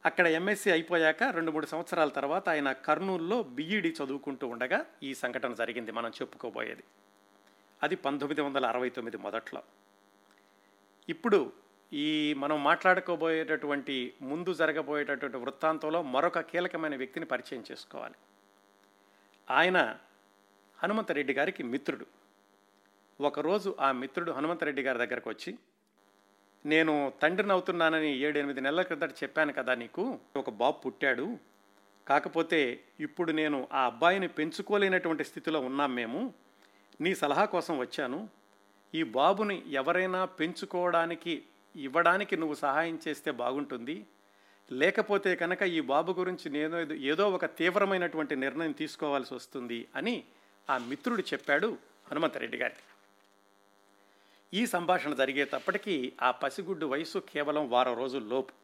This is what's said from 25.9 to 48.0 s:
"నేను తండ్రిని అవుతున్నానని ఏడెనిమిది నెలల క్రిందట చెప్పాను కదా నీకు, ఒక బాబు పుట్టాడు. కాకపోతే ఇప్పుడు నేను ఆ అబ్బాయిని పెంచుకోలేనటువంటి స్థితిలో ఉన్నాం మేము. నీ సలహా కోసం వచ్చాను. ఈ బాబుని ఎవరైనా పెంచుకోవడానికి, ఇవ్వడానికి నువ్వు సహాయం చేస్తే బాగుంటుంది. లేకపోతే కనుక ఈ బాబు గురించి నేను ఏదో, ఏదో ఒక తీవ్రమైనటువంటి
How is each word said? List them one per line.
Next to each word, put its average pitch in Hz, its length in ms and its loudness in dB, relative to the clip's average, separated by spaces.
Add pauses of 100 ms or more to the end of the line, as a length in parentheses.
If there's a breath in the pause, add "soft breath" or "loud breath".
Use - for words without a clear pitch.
"నేను 151 460 4 (100)
తండ్రిని 185 300 4
అవుతున్నానని 160 640 2
ఏడెనిమిది 143 440 0
నెలల 147 220 0
క్రిందట 160 280 -4
చెప్పాను 147 420 -2
కదా 127 220 0
నీకు, 120 440 -4 (180)
ఒక 135 140 -2
బాబు 120 260 2
పుట్టాడు. 135 640 -2 (680)
కాకపోతే 156 720 2 (200)
ఇప్పుడు 160 320 -2
నేను 151 400 0
ఆ 135 140 2
అబ్బాయిని 170 420 4
పెంచుకోలేనటువంటి 180 960 0
స్థితిలో 156 360 -2
ఉన్నాం 131 340 0
మేము. 123 400 -4 (680 soft breath)
నీ 175 140 2
సలహా 147 300 2
కోసం 175 340 -2
వచ్చాను. 139 500 -4 (680)
ఈ 160 80 0
బాబుని 175 720 2
ఎవరైనా 185 520 2
పెంచుకోవడానికి, 170 1160 -2 (340)
ఇవ్వడానికి 175 600 2
నువ్వు 160 180 -2
సహాయం 156 440 0 (100)
చేస్తే 151 220 -4
బాగుంటుంది. 135 760 -4 (680 soft breath)
లేకపోతే 190 640 2
కనుక 180 260 0
ఈ 170 180 2
బాబు 147 320 2
గురించి 180 380 -4
నేను 156 260 -2
ఏదో, 156 180 -4
ఏదో 160 360 2
ఒక 180 140 0
తీవ్రమైనటువంటి 175 920 0